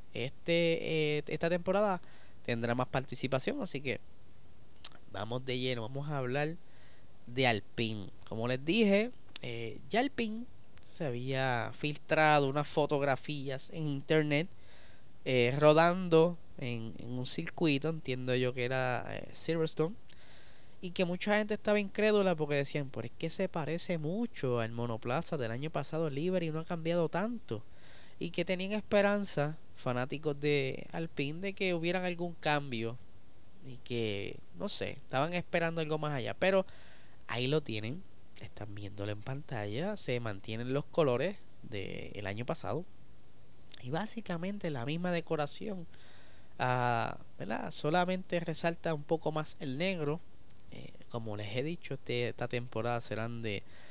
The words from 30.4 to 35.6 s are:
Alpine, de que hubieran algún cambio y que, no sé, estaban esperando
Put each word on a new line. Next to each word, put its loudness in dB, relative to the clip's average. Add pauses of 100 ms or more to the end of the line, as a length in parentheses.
Alpine, -2
de -2
que 2
hubieran 2
algún -2
cambio 0 (640)
y -6
que, -2 (220)
no -2
sé, 0
estaban 0
esperando 0